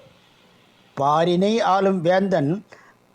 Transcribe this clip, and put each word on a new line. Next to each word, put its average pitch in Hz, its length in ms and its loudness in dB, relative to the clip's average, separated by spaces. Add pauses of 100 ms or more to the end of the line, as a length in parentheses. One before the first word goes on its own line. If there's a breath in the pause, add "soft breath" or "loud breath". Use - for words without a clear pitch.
(960)
பாரினை 170 560 0 (140)
ஆளும் 190 340 0
வேந்தன் 180 500 0 (640 loud breath)